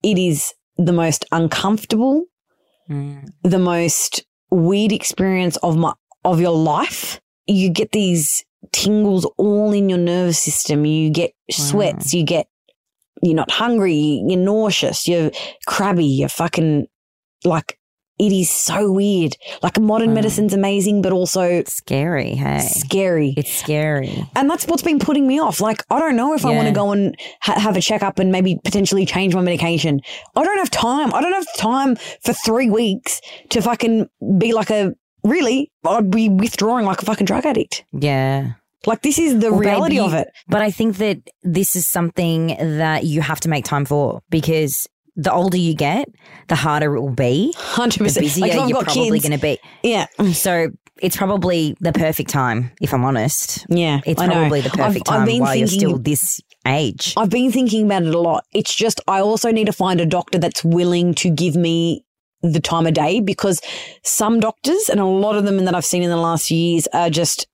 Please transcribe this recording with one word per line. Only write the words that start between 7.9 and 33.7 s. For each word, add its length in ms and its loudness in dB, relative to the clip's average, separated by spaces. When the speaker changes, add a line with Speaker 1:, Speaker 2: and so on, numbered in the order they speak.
Speaker 1:
these 500 0
tingles 540 2
all 340 2
in 180 2
your 100 0
nervous 400 0
system. 460 -2
You 240 2
get 220 0
Speaker 2:
Wow. 60 -4
Speaker 1:
sweats, 480 -2
you 100 2
get, 240 0
you're 140 2
not 160 -2
hungry, 760 0
you're 120 0
nauseous, 680 0
you're 240 2
crabby, 380 0
you're 240 2
fucking, 580 0
like, 320 -2
it 120 2
is 180 0
so 420 -2
weird. 440 0
Like, 160 0
modern 300 2
Speaker 2:
Wow. 60 2
Speaker 1:
medicine's 380 0
amazing, 480 0
but 100 0
also 540 0
Speaker 2:
Scary, 680 -4
hey? 240 -2
Speaker 1:
scary. 760 0
Speaker 2:
It's 160 -4
scary. 720 -2
Speaker 1:
And 140 2
that's 180 -2
what's 160 0
been 160 0
putting 280 2
me 120 2
off. 200 -2
Like, 300 -2
I 100 2
don't 160 0
know 200 0
if 100 -2
I 60 2
wanna 180 2
Speaker 2:
Yeah. 60 2
Speaker 1:
go 160 0
and 240 0
ha-, 180 0
have 160 2
a 60 0
checkup 380 -2
and 120 2
maybe 320 2
potentially 440 0
change 260 0
my 80 0
medication. 580 0
I 80 2
don't 160 0
have 100 0
time. 440 0
I 80 0
don't 120 0
have 140 -4
time 400 2
for 120 -2
three 360 0
weeks 500 0
to 120 0
fucking 460 0